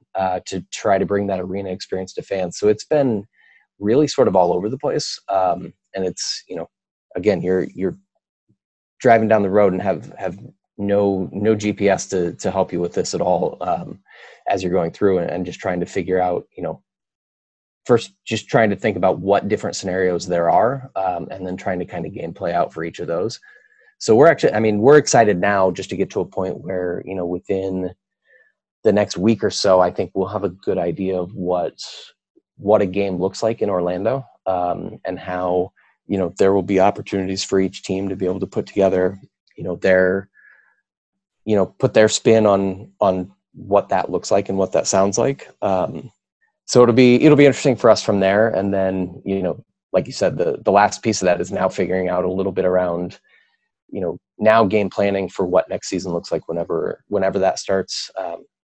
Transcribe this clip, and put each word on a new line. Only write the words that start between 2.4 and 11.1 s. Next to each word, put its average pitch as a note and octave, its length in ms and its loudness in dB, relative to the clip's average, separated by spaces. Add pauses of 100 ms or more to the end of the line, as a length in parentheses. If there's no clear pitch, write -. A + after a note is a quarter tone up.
So G#2 100 0
it's G#2+ 180 0
been B2+ 400 0 (540)
really A#2 280 2
sort C3 200 2
of F#2+ 80 2
all F2 180 4
over F#2 160 -2
the C3 80 -8
place. D3 420 -6 (100)
Um, F#2 440 -2 (220)
and F#2+ 100 -4
it's, - 420 -8
you F2+ 80 -12
know, E2 140 -10 (460)
again, F#2 260 0
you're, F2+ 320 0
you're F#2+ 240 -4 (1000)
driving A2+ 280 6
down G#2 160 4
the G2 60 0
road G2 240 4
and F#2 80 -4
have, E2+ 360 -4
have F#2+ 200 -8 (400)
no, G2+ 540 0